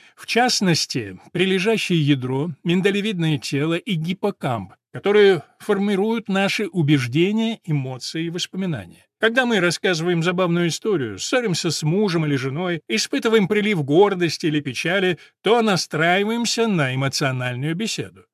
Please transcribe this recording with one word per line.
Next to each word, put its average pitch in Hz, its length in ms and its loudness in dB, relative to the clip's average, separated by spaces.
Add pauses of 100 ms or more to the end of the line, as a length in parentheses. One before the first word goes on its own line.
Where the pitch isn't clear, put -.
(160)
В - 100 -20
частности, 156 920 0 (140)
прилежащее 185 640 0
ядро, 139 520 0 (120)
миндалевидное 180 760 0
тело 151 340 -4
и 175 220 -4
гиппокамп, 156 800 -4 (180)
которые 196 500 4 (160)
формируют 208 680 0
наши 196 400 0
убеждения, 170 960 2
эмоции 143 640 -4
и 170 40 -6
воспоминания. 160 760 -6 (120)
Когда 233 260 2
мы 233 140 2
рассказываем 175 640 0
забавную 175 460 0
историю, 139 500 -2
ссоримся 185 540 -2
с - 100 -6
мужем 170 420 0
или 147 120 0
женой, 151 500 -4
испытываем 220 600 0
прилив 208 340 0
гордости 175 640 2
или 151 140 0
печали, 170 580 -2 (240)
то 233 200 4
настраиваемся 208 1080 0
на 147 260 0
эмоциональную 131 800 -2
беседу. 170 600 -8